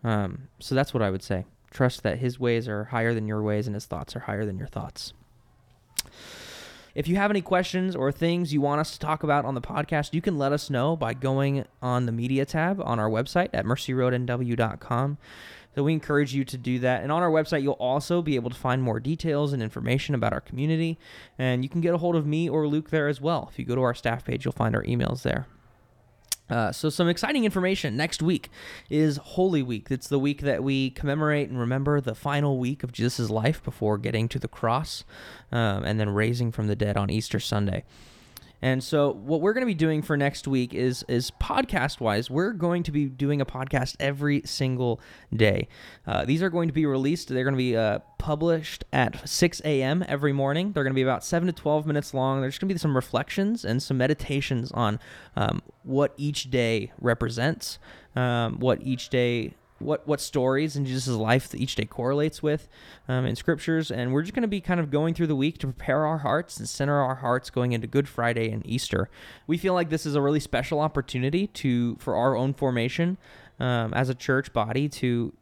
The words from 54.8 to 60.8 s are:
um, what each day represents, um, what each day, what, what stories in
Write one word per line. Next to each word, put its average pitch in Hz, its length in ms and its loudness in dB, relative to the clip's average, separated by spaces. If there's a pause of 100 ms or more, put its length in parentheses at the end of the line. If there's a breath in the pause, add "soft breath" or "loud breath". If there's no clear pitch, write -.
um, - 260 0 (220)
what 135 340 0
each 143 320 -4
day 113 520 0
represents, 120 800 0 (340 loud breath)
um, 120 460 0
what 127 200 4
each 127 280 -4
day, 120 460 0 (260)
what, - 260 -4
what 147 140 0
stories 139 560 0
in 139 100 0